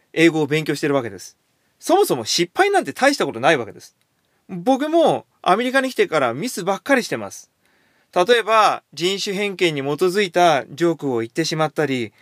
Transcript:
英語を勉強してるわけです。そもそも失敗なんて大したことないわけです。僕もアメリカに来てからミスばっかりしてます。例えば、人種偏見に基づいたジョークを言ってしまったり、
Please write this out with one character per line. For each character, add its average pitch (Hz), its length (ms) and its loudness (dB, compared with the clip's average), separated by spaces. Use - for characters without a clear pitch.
英 165 160 6
語 156 120 0
を 143 60 0
勉 151 160 0
強 147 120 -2
し - 40 -10
て 156 80 -2
る 139 80 2
わ 131 80 0
け 110 60 -8
で 95 100 -14
す。 - 180 -20
そ 311 160 2
も 403 100 4
そ 151 100 0
も 117 100 -6
失 - 280 -2
敗 403 180 2
な 381 100 2
ん 220 40 -8
て 135 80 -10
大 277 200 2
し - 40 -6
た - 80 -2
こ 131 80 -8
と 113 60 -10
な 139 120 4
い 151 60 4
わ 113 80 -4
け 98 60 -16
で - 80 -20
す。 - 160 -20
僕 240 400 0
も 277 360 2
ア 180 140 2
メ 233 80 -2
リ 254 80 -2
カ 269 100 2
に 262 80 -4
来 247 60 -10
て 202 120 2
か 160 120 -2
ら 120 140 0
ミ 165 160 -6
ス 196 140 -8
ば 190 120 -2
っ - 60 -14
か 277 140 2
り 226 80 0
し - 40 -10
て 135 100 -6
ま 101 140 -10
す。 - 200 -20
例 214 260 4
え 202 40 -2
ば、 196 400 2
人 180 280 -4
種 202 140 -6
偏 202 220 -4
見 170 180 0
に 139 60 -4
基 135 40 -6
づ 185 180 0
い 185 100 -2
た 165 360 2
ジ 151 180 -4
ョ 165 80 2
ー - 40 -6
ク 135 160 -4
を 117 60 0
言 117 100 -4
っ - 20 -20
て 165 120 -4
し 160 120 -4
ま 156 100 0
っ 147 80 -6
た 151 120 0
り、 127 360 -4